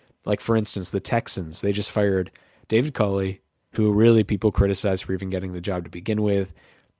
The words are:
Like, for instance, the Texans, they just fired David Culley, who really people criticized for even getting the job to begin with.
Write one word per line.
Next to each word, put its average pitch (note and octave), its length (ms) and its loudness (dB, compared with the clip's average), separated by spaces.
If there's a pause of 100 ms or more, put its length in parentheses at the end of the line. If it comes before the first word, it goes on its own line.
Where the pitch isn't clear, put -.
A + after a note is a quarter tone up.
(260)
Like, G#2 160 -2
for A2+ 160 0
instance, G#2 340 -4
the G2 80 -2
Texans, F2+ 640 -4
they G2+ 100 0
just G#2 200 -4
fired G2 400 0 (360)
David C3 260 0
Culley, G2 480 -2 (300)
who G#2+ 220 2
really A2+ 320 6
people G#2 260 0
criticized G2 540 0
for F#2+ 80 -4
even F#2 160 -4
getting F#2 240 -6
the F2 80 -8
job F2+ 240 -4
to F2 40 -16
begin G#2 320 -4
with. G2+ 320 0 (460)